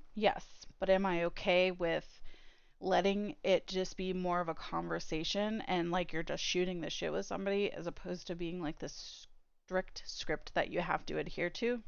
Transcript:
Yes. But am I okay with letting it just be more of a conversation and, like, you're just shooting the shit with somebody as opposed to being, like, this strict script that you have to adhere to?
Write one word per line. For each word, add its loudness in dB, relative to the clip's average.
Yes. 2
But 2
am 6
I 4
okay 4
with 0
letting 2
it 4
just -2
be 0
more 2
of -2
a 0
conversation -2
and, 2
like, 0
you're 0
just -2
shooting 2
the -2
shit -2
with 0
somebody 0
as -6
opposed -6
to -4
being, -4
like, -4
this -10
strict -2
script -4
that 2
you 0
have 0
to -2
adhere -2
to? -2